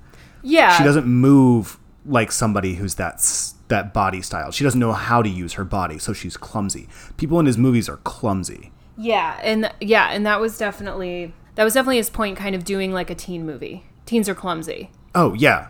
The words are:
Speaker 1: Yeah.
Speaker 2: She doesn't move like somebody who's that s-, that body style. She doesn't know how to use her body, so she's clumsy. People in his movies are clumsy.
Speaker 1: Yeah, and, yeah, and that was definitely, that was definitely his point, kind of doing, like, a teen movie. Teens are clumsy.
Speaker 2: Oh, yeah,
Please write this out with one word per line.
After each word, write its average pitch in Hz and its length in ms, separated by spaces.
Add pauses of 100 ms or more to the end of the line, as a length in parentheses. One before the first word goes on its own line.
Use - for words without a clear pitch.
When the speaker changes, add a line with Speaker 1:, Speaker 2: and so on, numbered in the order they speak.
(420)
Speaker 1:
Yeah. 262 360
Speaker 2:
She 156 60
doesn't 143 240
move 127 720 (280)
like 120 240
somebody 98 440
who's 95 200
that 87 200
s-, - 400 (140)
that 101 240
body 95 280
style. 78 300
She - 120
doesn't 127 160
know 113 140
how - 300
to 107 60
use 87 240
her 98 120
body, 87 320
so 101 160
she's - 240
clumsy. - 500 (300)
People 156 220
in 156 80
his 117 100
movies 120 320
are 71 80
clumsy. - 760 (260)
Speaker 1:
Yeah, 220 460
and, 220 280 (100)
yeah, 202 300
and 208 140
that 208 140
was 220 180
definitely, 185 760 (220)
that 214 80
was 220 100
definitely 254 240
his 214 120
point, 196 280
kind 196 180
of 180 80
doing, 190 300
like, 180 160
a 175 60
teen 170 300
movie. 151 400 (200)
Teens 220 240
are 185 60
clumsy. 165 560 (220)
Speaker 2:
Oh, 151 200
yeah, 117 360